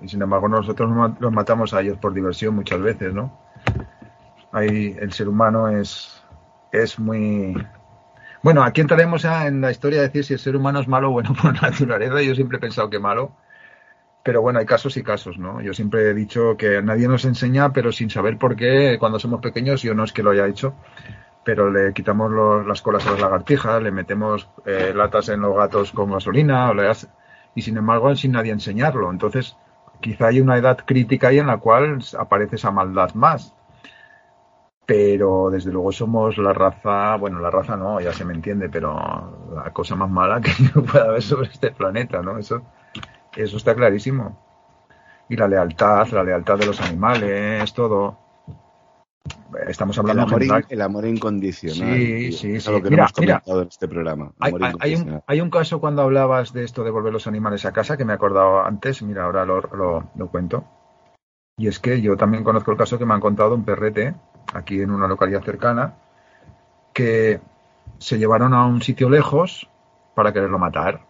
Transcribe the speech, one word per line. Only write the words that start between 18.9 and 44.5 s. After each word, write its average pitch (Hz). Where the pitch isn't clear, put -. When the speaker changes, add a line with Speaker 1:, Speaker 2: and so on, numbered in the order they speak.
Speaker 1:
cuando 110
somos 117
pequeños, 127
yo 113
no 110
es 107
que 110
lo 104
haya 101
hecho, 131
pero 104
le 98
quitamos 107
los, 107
las 104
colas 104
a 104
las 101
lagartijas, 110
le 107
metemos, 104
eh, 95
latas 104
en 104
los 101
gatos 101
con 101
gasolina, 123
o -
le 98
hace-, -
y 110
sin 110
embargo 117
sin 135
nadie 113
enseñarlo. 107
Entonces, 107
quizá 113
hay 127
una 127
edad 127
crítica 127
ahí 139
en 147
la 113
cual 127
aparece 101
esa 104
maldad 95
más. 139
Pero, 98
desde 92
luego, 95
somos 110
la 101
raza, 101
bueno, 98
la 87
raza 107
no, 98
ya 87
se 92
me 87
entiende, 92
pero 78
la 73
cosa 92
más 95
mala 92
que 104
<laughs> -
pueda 117
haber 113
sobre 127
este -
planeta, 98
¿no? 98
Eso, 107
eso 107
está 113
clarísimo. 113